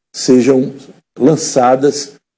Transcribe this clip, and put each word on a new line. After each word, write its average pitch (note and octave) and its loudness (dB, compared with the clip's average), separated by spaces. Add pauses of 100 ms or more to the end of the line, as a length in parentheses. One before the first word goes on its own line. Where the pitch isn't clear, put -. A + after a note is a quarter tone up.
(140)
sejam C3 0 (440)
lançadas, C3+ -2 (220)